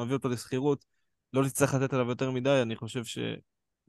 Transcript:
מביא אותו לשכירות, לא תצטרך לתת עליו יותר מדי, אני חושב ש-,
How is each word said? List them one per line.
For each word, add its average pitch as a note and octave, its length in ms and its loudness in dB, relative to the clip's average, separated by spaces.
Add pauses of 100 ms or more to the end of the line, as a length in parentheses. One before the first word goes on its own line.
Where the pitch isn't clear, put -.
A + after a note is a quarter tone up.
מביא B2+ 100 -2
אותו C3+ 140 -2
לשכירות, C3 560 -2 (480)
לא C3+ 120 4
תצטרך C#3 300 2
לתת C3+ 200 2
עליו B2+ 140 2
יותר C3 220 -2
מדי, C3 320 2
אני A2+ 140 -2
חושב A#2 280 -8
ש-, A2+ 140 -10 (720)